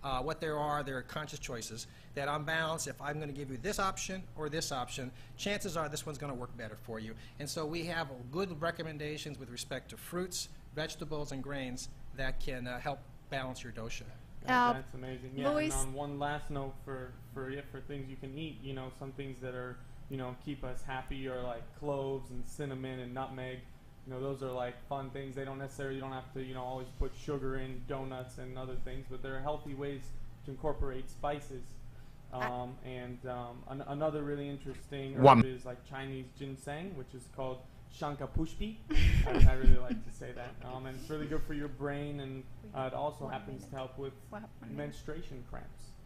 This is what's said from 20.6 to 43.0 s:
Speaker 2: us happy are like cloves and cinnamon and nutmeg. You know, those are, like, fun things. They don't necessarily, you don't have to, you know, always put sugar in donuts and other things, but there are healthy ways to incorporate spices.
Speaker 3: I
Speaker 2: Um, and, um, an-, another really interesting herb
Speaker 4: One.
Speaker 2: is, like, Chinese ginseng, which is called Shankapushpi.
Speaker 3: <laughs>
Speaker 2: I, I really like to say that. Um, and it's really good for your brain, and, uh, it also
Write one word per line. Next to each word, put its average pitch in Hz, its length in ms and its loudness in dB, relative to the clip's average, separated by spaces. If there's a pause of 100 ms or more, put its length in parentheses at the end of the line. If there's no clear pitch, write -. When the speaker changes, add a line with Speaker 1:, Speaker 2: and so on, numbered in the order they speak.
Speaker 2:
us 127 200 -2
happy 135 440 -4
are 127 140 -2
like 120 220 -4 (160)
cloves 135 500 -2
and 123 160 -2
cinnamon 131 540 -4
and 123 120 -8
nutmeg. 127 500 -6 (440)
You 131 80 -10
know, 127 80 -4
those 135 220 -2
are, 131 80 -2
like, 123 240 -2 (120)
fun 135 220 -4
things. 135 240 -8
They 135 120 -4
don't 135 120 -6
necessarily, 135 380 -4
you 135 60 -4
don't 135 100 -6
have 131 240 -8
to, 135 80 -4
you 131 100 -6
know, 131 100 -4
always 127 220 -4 (140)
put 135 160 2
sugar 135 420 -2
in 131 300 -4
donuts 131 500 -4
and 127 180 -8
other 127 200 -4
things, 131 340 0
but 127 140 -4
there 135 120 -2
are 131 40 -2
healthy 147 340 -2
ways 139 300 -4 (420)
to 143 60 -6
incorporate 131 580 0
spices. 143 540 -4 (680)
Speaker 3:
I 123 140 0
Speaker 2:
Um, 123 400 -4
and, 123 400 -8
um, 123 420 -6
an-, 135 200 -6
another 151 340 0
really 143 260 -4
interesting 135 680 -8
herb 131 80 4
Speaker 4:
One. 127 200 12
Speaker 2:
is, 127 220 -2
like, 123 240 -10
Chinese 135 380 -6 (100)
ginseng, 147 580 -8
which - 200 -12
is 123 200 -12
called 131 280 -4 (360)
Shankapushpi. 156 760 0 (140)
Speaker 3:
<laughs> - 380 10
Speaker 2:
I, - 240 12
I - 20 6
really 131 240 12
like 120 280 4
to - 60 -6
say 127 220 -10
that. 123 200 -8 (140)
Um, 131 180 -8
and 131 140 -6
it's - 100 -10
really 151 180 -2
good 147 160 2
for 156 100 0
your 147 140 -2
brain, 143 520 -4
and, 135 240 -8 (320)
uh, 135 60 -2 (100)
it - 20 -10
also 143 320 -2